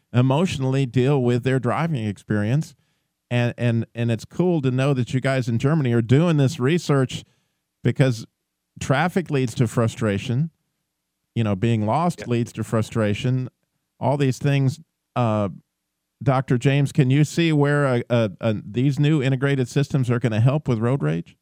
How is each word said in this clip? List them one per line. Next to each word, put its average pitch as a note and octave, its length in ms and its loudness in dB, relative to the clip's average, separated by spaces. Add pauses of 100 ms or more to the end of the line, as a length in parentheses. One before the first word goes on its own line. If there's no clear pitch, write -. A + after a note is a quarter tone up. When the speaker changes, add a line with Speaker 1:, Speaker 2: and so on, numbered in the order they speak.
(140)
Speaker 1:
emotionally C3+ 720 2
deal B2+ 360 2
with A#2+ 220 2
their C3 160 2
driving A#2+ 460 -2
experience. G#2+ 680 -2 (560)
And, A#2+ 280 0
and, A#2 360 0
and A#2 160 -2
it's A2+ 140 -4
cool E3+ 380 -2
to C3 80 0
know C3 240 0
that B2 180 -2
you C3 80 -2
guys C3+ 280 -2
in A2+ 100 0
Germany C3+ 340 0
are A#2 100 2
doing D3 360 4
this C3+ 200 2
research C#3 680 0 (600)
because A#2+ 420 0 (540)
traffic E3 500 -2
leads C3+ 260 -2
to A#2 120 2
frustration. A2+ 840 -2 (840)
You A#2 80 0
know, G#2 100 0
being A2 320 0
lost D#3 340 -2
Speaker 2:
Yeah. C3 60 -12
Speaker 1:
leads A#2+ 280 -2
to A2 100 -6
frustration. A#2 840 -2 (520)
All B2+ 160 0
these C#3 220 0
things. C#3 420 0 (340)
Uh, G#2+ 360 0 (680)
Doctor C3 380 0
James, C#3 320 2
can C3 180 2
you C#3 140 4
see E3 300 0
where, C#3+ 340 2
uh, B2 140 2 (100)
uh, A#2 180 2 (120)
uh, A2 220 0
these B2+ 360 -2
new D3 240 2
integrated C3 460 0
systems C#3 420 0
are A#2+ 80 2
gonna A2 220 0
help C3+ 260 0
with A#2 140 -2
road B2+ 220 -2
rage? D#3+ 400 -4